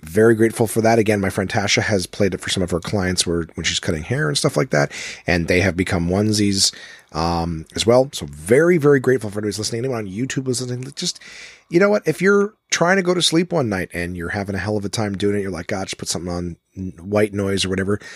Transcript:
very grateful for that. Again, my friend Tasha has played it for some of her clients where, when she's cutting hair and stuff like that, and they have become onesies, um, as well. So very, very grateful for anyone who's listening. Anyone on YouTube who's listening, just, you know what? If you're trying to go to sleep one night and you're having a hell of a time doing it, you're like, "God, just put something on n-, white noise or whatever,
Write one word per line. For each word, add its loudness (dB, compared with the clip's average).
very 4
grateful 2
for -2
that. 4
Again, 2
my -2
friend -4
Tasha 0
has 0
played 0
it -6
for -10
some -2
of -2
her 0
clients -2
where, -2
when -8
she's -2
cutting -4
hair -2
and -2
stuff 0
like 0
that, 2
and 0
they 4
have 0
become 0
onesies, 2
um, -2
as -4
well. 4
So -10
very, 4
very 6
grateful 0
for -6
anyone -2
who's -6
listening. -4
Anyone -4
on -
YouTube -4
who's -2
listening, -8
just, -6
you 4
know 4
what? 0
If -2
you're 4
trying 2
to 2
go 2
to -2
sleep 2
one 0
night -4
and -6
you're -6
having -6
a -2
hell -2
of -4
a -2
time -4
doing 0
it, -2
you're -4
like, -8
"God, -6
just -10
put -8
something -4
on -4
n-, -8
white 0
noise -2
or -4
whatever, -2